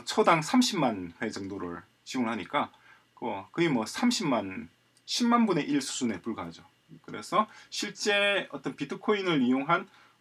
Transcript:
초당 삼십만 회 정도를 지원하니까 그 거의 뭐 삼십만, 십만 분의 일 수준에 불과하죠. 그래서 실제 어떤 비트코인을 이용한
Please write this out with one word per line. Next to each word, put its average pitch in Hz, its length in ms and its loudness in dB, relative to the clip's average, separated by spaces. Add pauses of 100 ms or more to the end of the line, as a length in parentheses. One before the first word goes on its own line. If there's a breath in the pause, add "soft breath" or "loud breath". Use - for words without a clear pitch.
초당 185 360 4
삼십만 135 800 0
회 113 80 -2
정도를 95 520 -8 (240)
지원하니까 117 680 -2 (420 loud breath)
그 - 120 -10 (260)
거의 170 160 2
뭐 120 180 2
삼십만, 113 840 -2 (340)
십만 240 420 4
분의 160 220 2
일 143 140 2
수준에 107 400 -4
불과하죠. 90 420 -8 (380)
그래서 170 440 -2 (240 loud breath)
실제 202 840 0
어떤 143 260 -8
비트코인을 190 640 0
이용한 139 480 2 (320 soft breath)